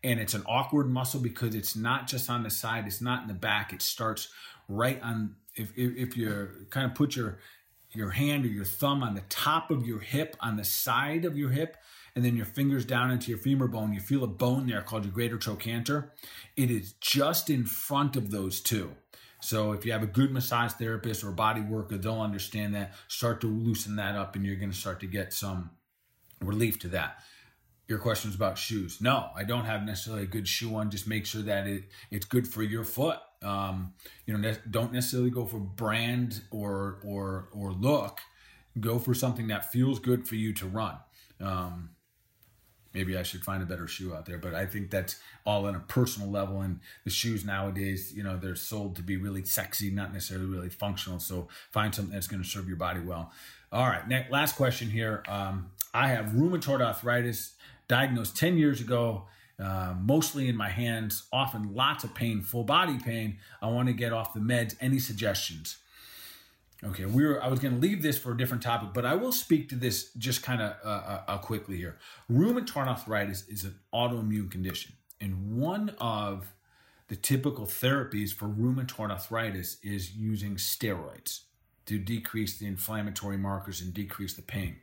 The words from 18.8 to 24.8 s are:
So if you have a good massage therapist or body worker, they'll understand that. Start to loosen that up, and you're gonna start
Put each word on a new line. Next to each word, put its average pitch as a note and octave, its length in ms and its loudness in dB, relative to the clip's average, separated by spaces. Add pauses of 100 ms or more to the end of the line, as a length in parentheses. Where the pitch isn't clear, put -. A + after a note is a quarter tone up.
So G#2+ 320 2
if G2+ 120 -4
you A#2 60 0
have A2 100 2
a A2 60 2
good C3 240 6
massage A#2+ 420 2
therapist A2+ 500 -2
or G2+ 80 -4
body G#2+ 300 4
worker, G#2+ 360 -2
they'll A2 240 0
understand G#2 520 -2
that. G2 200 -4 (140)
Start - 340 0
to A#2+ 60 0
loosen G#2+ 500 0
that G2+ 180 0
up, G2 200 -4
and G2 100 0
you're G2 100 0
gonna G2 180 -2
start F#2 280 -6